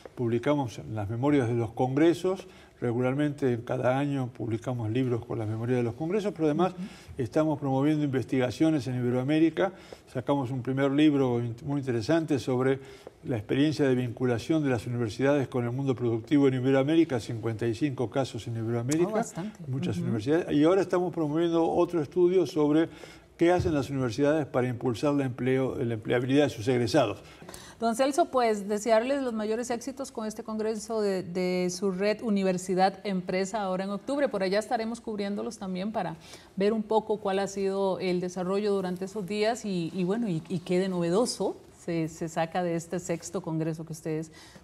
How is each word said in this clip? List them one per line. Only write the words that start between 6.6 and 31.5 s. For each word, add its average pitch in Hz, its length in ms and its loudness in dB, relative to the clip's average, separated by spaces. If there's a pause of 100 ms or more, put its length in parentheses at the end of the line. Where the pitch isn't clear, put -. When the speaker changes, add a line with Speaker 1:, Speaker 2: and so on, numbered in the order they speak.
Speaker 2:
Ujú. 180 80 -12 (380)
Speaker 1:
estamos 147 400 0
promoviendo 143 440 2
investigaciones 131 840 0
en 127 80 -4
Iberoamérica. 156 760 2 (400)
Sacamos 139 380 0
un 127 140 -4
primer 135 260 2
libro 139 520 4
in-, 117 220 -4
muy 143 180 -2
interesante 135 580 0
sobre 131 400 2 (440)
la 143 140 -2
experiencia 139 500 2
de 131 60 4
vinculación 127 720 0
de 135 80 2
las 110 160 -2
universidades 123 600 0
con 123 160 -2
el 120 80 -2
mundo 135 220 0
productivo 120 540 2
en 131 80 4
Iberoamérica, 135 640 4
cincuenta 113 480 -4
y 113 80 0
cinco 127 340 -2
casos 127 380 -4
en 117 100 -6
Iberoamérica, 120 520 0
Speaker 2:
Oh, 214 40 -6
bastante. 214 540 -4
Speaker 1:
muchas 127 300 -2
Speaker 2:
Ujú. 104 80 -4
Speaker 1:
universidades. 123 460 0
Y 147 120 4
ahora 185 180 6
estamos 180 320 0
promoviendo 165 500 0
otro 170 380 2
estudio 175 460 4
sobre 151 420 4 (480)
qué 170 140 6
hacen 175 240 2
las 135 160 -2
universidades 139 560 2
para 127 200 0
impulsar 127 460 0
la 139 120 2
empleo-, 131 500 0
la 117 180 -2
empleabilidad 127 520 2
de 127 40 2
sus 110 180 -8
egresados. 120 520 2 (600)
Speaker 2:
Don 226 160 0
Celso, 285 300 2
pues 220 420 0
desearles 226 560 2
los 247 100 -4
mayores 220 380 -4
éxitos 254 400 -8
con 214 160 -8
este 214 160 -8
congreso 220 580 -4
de, 190 220 0
de 180 480 0